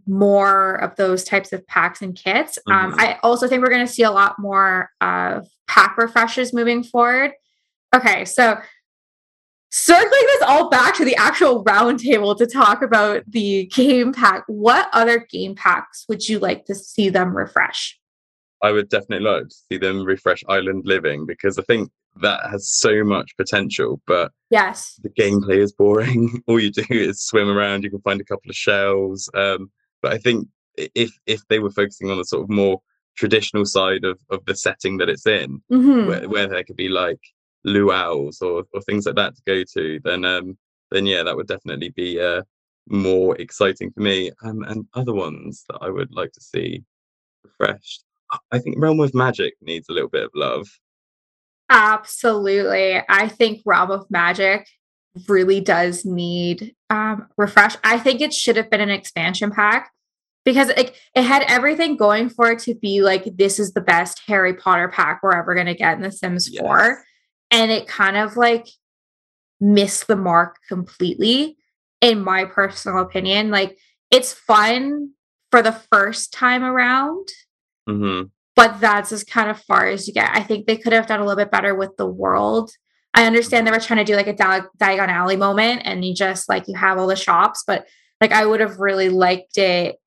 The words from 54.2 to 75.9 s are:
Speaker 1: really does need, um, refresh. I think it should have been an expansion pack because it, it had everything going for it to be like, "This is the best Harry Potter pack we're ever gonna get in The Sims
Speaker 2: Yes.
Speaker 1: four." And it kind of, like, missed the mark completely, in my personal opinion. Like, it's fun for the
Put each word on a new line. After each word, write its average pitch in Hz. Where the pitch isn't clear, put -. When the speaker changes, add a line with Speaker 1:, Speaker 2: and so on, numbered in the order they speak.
Speaker 1:
really 190
does 175
need, 175
um, 214
refresh. 208
I 226
think 262
it 302
should -
have 220
been 208
an 202
expansion 190
pack 214
because 262
it, 254
it 254
had 269
everything 302
going 214
for 233
it 233
to 233
be 202
like, 190
"This 196
is 196
the 202
best 180
Harry 190
Potter 180
pack 165
we're 190
ever 175
gonna 175
get 165
in -
The 196
Sims 180
Speaker 2:
Yes. -
Speaker 1:
four." 240
And 226
it 220
kind 196
of, 214
like, 233
missed 202
the 214
mark 175
completely, 208
in 220
my 190
personal 190
opinion. 190
Like, 196
it's 254
fun 254
for 240
the 226